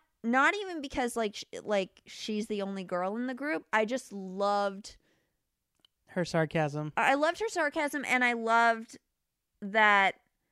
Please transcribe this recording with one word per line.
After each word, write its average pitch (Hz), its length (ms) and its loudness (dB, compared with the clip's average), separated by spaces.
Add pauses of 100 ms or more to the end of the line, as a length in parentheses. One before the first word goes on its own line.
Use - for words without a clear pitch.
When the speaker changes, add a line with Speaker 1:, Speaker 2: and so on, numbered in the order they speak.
(220)
Speaker 1:
not 269 320 4
even 370 280 -6
because, 262 340 -4
like, 220 200 -2
sh-, - 80 -12 (200)
like, 196 400 -2
she's 214 420 -6
the 208 140 -4
only 196 240 -6
girl 180 320 -2
in 247 100 -4
the 262 60 -6
group. 285 400 -6
I 220 140 4
just 254 260 -6
loved 202 840 -4 (1120)
Speaker 2:
Her 175 180 -4
sarcasm. 151 680 -2
Speaker 1:
I, 269 180 4
I - 20 4
loved 311 260 0
her 427 80 -2
sarcasm, 294 580 -2
and 254 160 2
I 240 120 2
loved 233 640 2 (640)
that 202 540 4 (360)